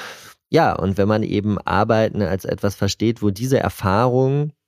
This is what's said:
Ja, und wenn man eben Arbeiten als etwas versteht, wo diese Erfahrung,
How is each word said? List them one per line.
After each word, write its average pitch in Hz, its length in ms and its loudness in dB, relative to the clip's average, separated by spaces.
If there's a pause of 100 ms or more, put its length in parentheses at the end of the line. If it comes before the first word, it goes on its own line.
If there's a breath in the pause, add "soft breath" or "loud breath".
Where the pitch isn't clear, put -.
(480 loud breath)
Ja, 143 260 2
und 92 220 -2
wenn 101 120 2
man 107 140 0
eben 101 360 -2
Arbeiten 110 640 0
als 92 220 -2
etwas - 300 -2
versteht, 107 480 -2
wo 104 80 2
diese 123 280 0
Erfahrung, 127 920 0 (160)